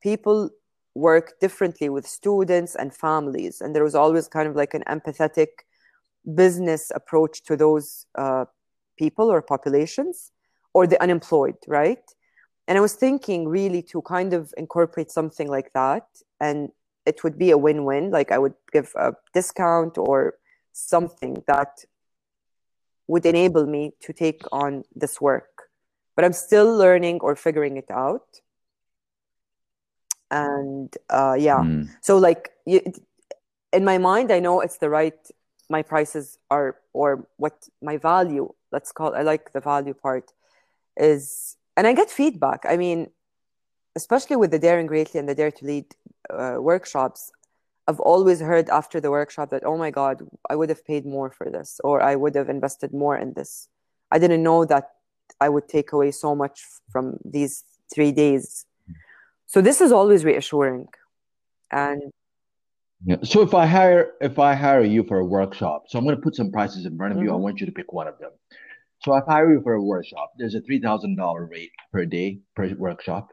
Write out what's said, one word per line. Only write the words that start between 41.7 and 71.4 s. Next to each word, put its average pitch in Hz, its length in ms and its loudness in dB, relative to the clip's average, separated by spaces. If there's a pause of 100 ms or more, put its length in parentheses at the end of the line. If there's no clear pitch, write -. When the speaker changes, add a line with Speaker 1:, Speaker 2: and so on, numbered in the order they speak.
Speaker 1:
and 196 100 4
I 240 60 4
get 392 160 2
feedback. 202 580 -2
I 160 80 0
mean, 175 320 -4 (880)
especially 269 400 -2
with 208 160 2
the 156 80 0
Daring 170 280 2
Greatly 156 320 -2
and 143 100 -6
the 143 60 -4
Dare 151 160 0
to - 140 -14
Lead, 143 200 -6 (440)
uh, 123 300 -8
workshops, 143 720 -2 (560)
I've 156 140 0
always 180 400 4
heard 165 280 2
after 151 300 -2
the 147 120 -2
workshop 147 400 -4
that, 139 120 -6
"Oh 156 140 -2
my 160 140 -6
God, 135 360 -4 (220)
I 147 80 -4
would 160 100 0
have 156 180 -6
paid 147 200 -6
more 135 260 -8
for - 180 -10
this," - 360 -12
or, 143 160 2
"I 139 160 2
would 143 180 -2
have 139 140 -2
invested 139 440 -10
more 143 240 -2
in 127 160 -8
this. - 360 -16 (420)
I 160 80 4
didn't 165 240 4
know 165 220 4
that 147 240 0 (500)
I 143 80 2
would 147 220 0
take 147 240 -2
away 143 180 2
so 147 240 -4
much 143 300 -6
f-, - 160 -20 (100)
from 131 320 -6
these 143 400 -6 (300)
three 147 180 2
days." 139 540 0 (800)
So - 160 4
this 247 180 6
is 294 140 8
always 196 320 6
reassuring. 139 640 0 (840)
And 143 400 -4 (920)
Speaker 2:
Yeah. 90 180 0
So 208 180 4
if 190 120 2
I 175 120 6
hire, 175 540 4
if 135 180 -4
I 143 160 4
hire 139 300 4
you 107 200 2
for 98 160 -2
a 92 60 0
workshop, 95 640 -4
so - 100 -8
I'm 117 60 -4
gonna 143 140 0
put 151 180 -4
some 104 160 -4
prices 101 340 -6
in 80 120 -10
front 101 160 -4
of 185 100 -4
you. - 60 0
I - 60 -4
Speaker 1:
Mm-hmm. 185 80 -4
Speaker 2:
want 101 180 -6
you 92 60 -8
to 87 40 -10
pick - 220 -14
one 80 160 -8
of - 100 -16
them. - 120 -18 (720)
So 139 120 0
if 135 140 0
I - 40 2
hire 156 200 6
you 139 80 4
for 117 140 0
a 104 60 0
workshop, 92 560 -6
there's 113 180 -6
a 113 60 -6
three 131 200 -4
thousand 104 340 -2
dollar 85 300 -4